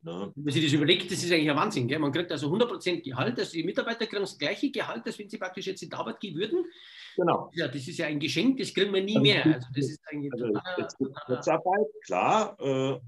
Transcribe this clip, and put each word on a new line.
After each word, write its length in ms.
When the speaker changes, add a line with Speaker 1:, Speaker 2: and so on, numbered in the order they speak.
Speaker 1:
Ne? 340
Speaker 2:
Wenn 100
man 80
sich 100
das 100
überlegt, 380
das 120
ist 80
eigentlich 180
ein 80
Wahnsinn. 300
Gell? 120
Man 120
kriegt 200
also 180
hundert 200
Prozent 340
Gehalt, 340
also 140
die 120
Mitarbeiter 440
kriegen 140
das 160
gleiche 340
Gehalt, 340
als 140
wenn 100
sie 80
praktisch 300
jetzt 160
in 60
die 60
Arbeit 260
gehen 160
würden. 280
Speaker 1:
Genau. 360
Speaker 2:
Ja, 140
das 200
ist 100
ja 100
ein 120
Geschenk, 400
das 140
kriegen 200
wir 100
nie 160
Speaker 1:
Also 20
Speaker 2:
mehr. 220
Speaker 1:
das 120
Speaker 2:
Also 200
das 140
ist 120
eigentlich 220
Speaker 1:
also 140
Speaker 2:
totaler, 300
Speaker 1:
jetzt 200
gibt 160
Speaker 2:
totaler 120
Speaker 1:
Kurzarbeit, 640
klar, 560
äh, 460